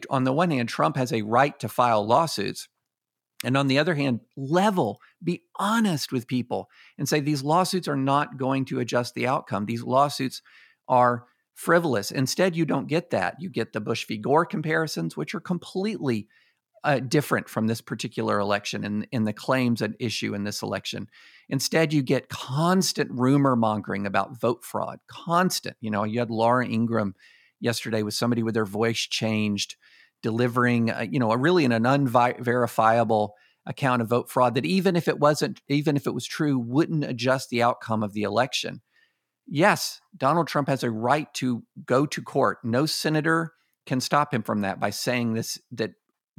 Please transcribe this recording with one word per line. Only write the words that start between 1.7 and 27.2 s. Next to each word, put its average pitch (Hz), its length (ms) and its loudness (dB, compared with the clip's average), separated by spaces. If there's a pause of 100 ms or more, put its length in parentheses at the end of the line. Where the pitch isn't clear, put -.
lawsuits, 117 640 0 (760)
and 127 120 2
on 139 100 2
the 135 120 4
other 156 160 2
hand, 139 260 0 (160)
level, 165 640 0 (220)
be 175 200 -4 (160)
honest 202 540 0
with 120 140 -4
people 120 420 -4 (280)
and 143 120 -4
say, 151 120 2
"These 143 220 -2
lawsuits 170 460 0
are 143 80 -2
not 139 420 0
going 135 280 0
to 131 140 -4
adjust 120 340 -2
the 120 120 -2
outcome. 110 400 -2
These 117 160 -4
lawsuits 131 600 0 (460)
are 123 380 4 (280)
frivolous." 151 560 2
Instead, 165 460 0
you 165 80 0
don't 139 220 -2
get 165 240 -2
that. 92 280 0
You 92 120 -10
get 113 220 -4
the 110 80 -4
Bush 113 260 -4
v. 113 100 -6
Gore 135 300 2
comparisons, 160 680 -4
which - 180 -8
are 170 60 -8
completely, 170 880 -4 (560)
uh, 143 160 2
different 135 480 0
from 110 180 -2
this 113 140 0
particular 110 580 -4
election 101 460 -2
and, 104 280 -4
and 110 140 0
the 107 60 -2
claims 123 500 0
at 107 160 -2
issue 107 360 -4
in 101 100 -6
this 104 180 -8
election. 101 460 -8 (400)
Instead, 151 440 0
you 147 100 4
get 131 260 0
constant 160 840 0
rumor 131 460 4
mongering 101 500 0
about 98 340 -2
vote - 240 0
fraud, - 440 -6
constant. - 720 -2
You 110 100 -6
know, 104 140 0
you 110 160 -2
had 117 100 -2
Laura 117 360 2
Ingraham 113 480 -2 (460)